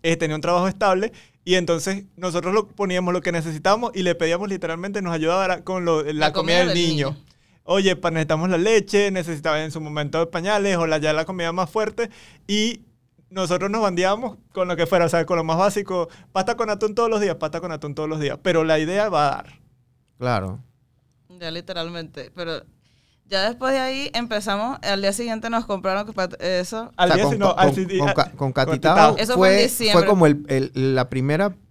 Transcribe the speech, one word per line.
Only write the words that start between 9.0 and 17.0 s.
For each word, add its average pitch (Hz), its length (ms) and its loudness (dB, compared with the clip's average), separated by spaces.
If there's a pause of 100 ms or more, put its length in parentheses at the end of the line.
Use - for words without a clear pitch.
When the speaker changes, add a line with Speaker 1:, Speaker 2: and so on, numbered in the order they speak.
Speaker 1:
necesitaba 160 500 -2
en 156 80 -6
su 160 100 -10
momento 151 500 -2
pañales 196 460 0
o 165 120 0
la, 156 100 2
ya 151 140 0
la 156 120 0
comida 170 280 -6
más 180 180 -4
fuerte", 214 400 -4 (380)
y 214 320 -2 (500)
nosotros 180 400 -2
nos 220 100 -2
bandeábamos 196 560 0 (160)
con 185 160 -2
lo 175 80 -4
que 165 100 0
fuera, 170 200 4
o - 20 0
sea, 165 160 2
con 175 120 0
lo 165 80 -2
más 160 120 0
básico, 196 520 0 (240)
pasta 208 240 -2
con 226 120 -2
atún 208 260 -2
todos 233 140 0